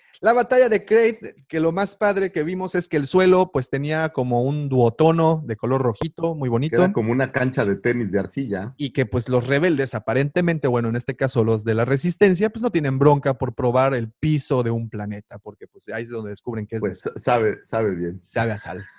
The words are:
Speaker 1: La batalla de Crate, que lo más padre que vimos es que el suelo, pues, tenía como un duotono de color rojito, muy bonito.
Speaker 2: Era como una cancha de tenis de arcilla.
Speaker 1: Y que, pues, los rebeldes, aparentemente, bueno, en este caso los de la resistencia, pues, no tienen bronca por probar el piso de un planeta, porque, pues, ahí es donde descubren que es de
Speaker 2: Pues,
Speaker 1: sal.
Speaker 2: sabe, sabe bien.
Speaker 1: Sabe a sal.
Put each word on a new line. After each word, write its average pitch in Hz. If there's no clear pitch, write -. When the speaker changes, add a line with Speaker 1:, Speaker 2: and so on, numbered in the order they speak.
Speaker 1:
La 220
batalla 254
de 214
Crate, 226
que 160
lo 165
más 196
padre 196
que 151
vimos 185
es 180
que 160
el 139
suelo, 185
pues, 127
tenía 151
como 123
un 143
duotono 160
de 117
color 131
rojito, 160
muy 135
bonito. 120
Speaker 2:
Era 180
como 117
una 127
cancha 127
de 98
tenis 120
de 101
arcilla. 101
Speaker 1:
Y 143
que, 131
pues, 120
los 123
rebeldes, 139
aparentemente, 143
bueno, 120
en 117
este 117
caso 127
los 110
de 113
la 117
resistencia, 180
pues, 220
no 240
tienen 143
bronca 139
por 123
probar 131
el 117
piso 147
de 117
un 117
planeta, 104
porque, 104
pues, -
ahí 110
es 117
donde 110
descubren 110
que 113
es 110
de 104
Speaker 2:
Pues, -
Speaker 1:
sal. -
Speaker 2:
sabe, 110
sabe 110
bien. 87
Speaker 1:
Sabe 113
a 104
sal. 92